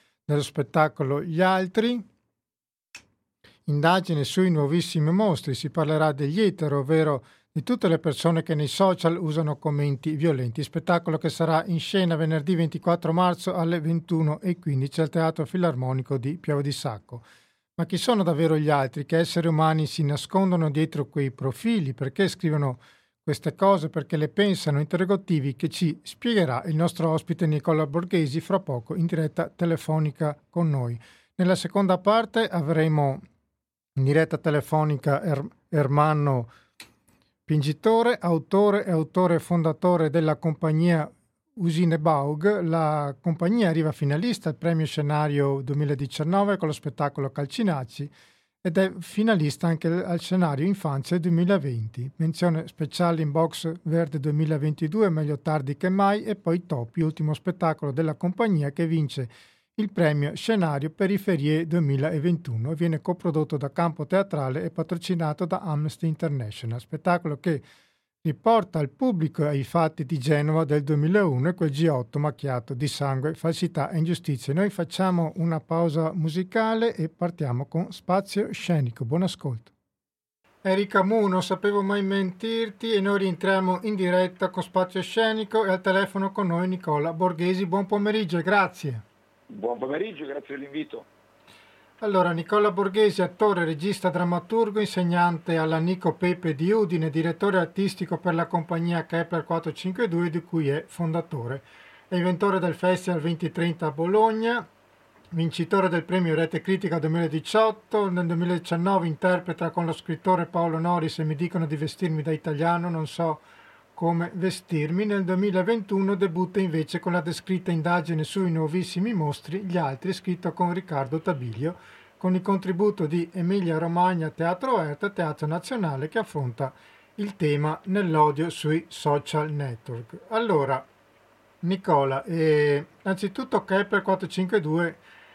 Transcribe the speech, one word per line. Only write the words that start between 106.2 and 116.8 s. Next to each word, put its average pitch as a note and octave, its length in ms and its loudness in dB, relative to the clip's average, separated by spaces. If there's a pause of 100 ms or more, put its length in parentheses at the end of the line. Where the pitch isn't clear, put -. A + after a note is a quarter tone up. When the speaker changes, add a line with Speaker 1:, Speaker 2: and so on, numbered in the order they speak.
Speaker 1:
Rete D#3+ 280 0
Critica F#3 360 -2
duemiladiciotto, E3+ 1120 0
nel F3+ 160 0
duemiladiciannove F3 800 0
interpreta F3 640 -2
con E3+ 160 -2
lo D#3+ 80 -2
scrittore E3+ 540 -2
Paolo E3+ 320 0
Noris E3+ 400 -2
E D#3+ 60 -2
mi D#3 100 -2
dicono E3 320 -2
di D3 80 -4
vestirmi D#3 480 -4
da D#3+ 80 -2
italiano, E3 580 -2
non D#3+ 160 -4
so D#3+ 360 -2 (540)
come E3+ 380 -2
vestirmi. F3+ 720 -2
Nel G3+ 180 0
duemilaventuno G3 920 0
debutta F3+ 440 -2
invece E3 400 -2